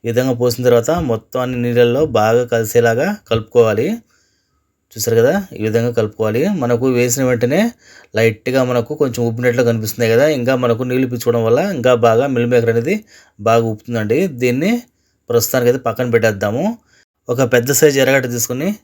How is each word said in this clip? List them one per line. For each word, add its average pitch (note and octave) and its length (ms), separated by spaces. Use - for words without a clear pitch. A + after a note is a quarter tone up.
ఈ A#2 40
విధంగా B2+ 320
పోసిన B2 240
తర్వాత A#2+ 260
మొత్తం A2+ 360
అన్ని B2+ 160
నీళ్ళల్లో A#2+ 420
బాగా A2+ 240
కలిసేలాగా A#2 540
కలుపుకోవాలి. A2+ 580
చూసారు A2+ 280
కదా, C#3 140
ఈ - 160
విధంగా A#2 240
కలుపుకోవాలి. A2 520
మనకు B2 280
వేసిన B2 320
వెంటనే B2 320
లైట్‌గా A2+ 500
మనకు B2 320
కొంచెం B2 280
ఉబ్బినట్లు A#2+ 460
కనిపిస్తుంది A2+ 440
కదా, C#3 140
ఇంకా B2+ 160
మనకు A#2+ 280
నీళ్ళు B2+ 180
పీల్చుకోవడం A#2+ 380
వల్ల B2 120
ఇంకా B2 160
బాగా A#2 220
మిల్ A#2+ 260
మేకర్ A#2 200
అనేది C#3 220
బాగా A2+ 280
ఉబ్బుతుందండి. A2+ 540
దీన్ని B2+ 360
ప్రస్తుతానికైతే A#2+ 580
పక్కన B2 260
పెట్టేద్దాము. A2 500
ఒక B2 140
పెద్ద B2 200
సైజు C#3 280
ఎర్రగడ్డ C3 300
తీసుకుని B2 400